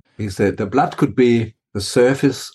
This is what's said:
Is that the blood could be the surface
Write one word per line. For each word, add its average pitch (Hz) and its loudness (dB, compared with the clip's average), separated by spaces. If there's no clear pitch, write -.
Is 104 -8
that 98 0
the 107 -6
blood 131 -2
could 104 -2
be 117 2
the 104 -8
surface 131 0